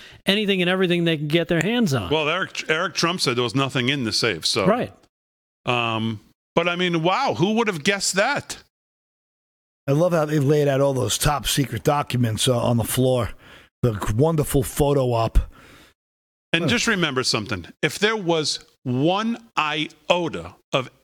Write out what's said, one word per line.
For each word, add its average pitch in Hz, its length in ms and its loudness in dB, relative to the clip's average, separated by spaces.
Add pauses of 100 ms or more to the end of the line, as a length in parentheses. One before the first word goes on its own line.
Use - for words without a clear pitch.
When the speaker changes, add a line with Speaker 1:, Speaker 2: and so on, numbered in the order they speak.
(260)
Speaker 1:
anything 196 360 2
and 175 100 2
everything 175 320 2
they 165 140 2
could 151 100 -6
get 165 220 0
their 170 120 2
hands 220 320 2
on. 104 160 -2
Speaker 2:
Well, 151 180 0
Eric, 175 400 -4
Eric 156 280 0
Trump 170 260 0
said 123 160 0
there 127 60 4
was 117 100 -2
nothing 131 360 0
in 139 160 -2
the 107 60 -2
safe, 92 320 -2
so. 104 220 0
Speaker 1:
Right. 202 260 0 (760)
Speaker 2:
Um, 113 520 -2 (360)
but, 170 120 2
I 175 80 -2
mean, 175 280 0
wow, 196 340 0
who 180 200 2
would 226 100 0
have 165 160 -4
guessed 196 320 -2
that? 233 420 -2 (1300)
Speaker 3:
I 139 40 2
love 165 220 2
how 156 120 2
they 151 140 0
laid 143 280 4
out 139 140 2
all 139 120 2
those 113 260 -2
top 147 260 0
secret 123 380 -2
documents, 127 640 0
uh, 123 100 2
on 117 200 2
the 110 60 0
floor. 127 480 0 (520)
The 110 340 0
wonderful 147 460 2
photo 139 480 0
op. 113 260 0 (1160)
Speaker 2:
And 170 120 0
Speaker 3:
Huh. 156 40 2
Speaker 2:
just 233 180 0
remember 160 360 0
something. 113 420 -4 (160)
If 151 180 -2
there 214 160 2
was 165 440 -2 (240)
one 180 540 0 (200)
iota 151 960 -2 (180)
of 131 180 -2 (140)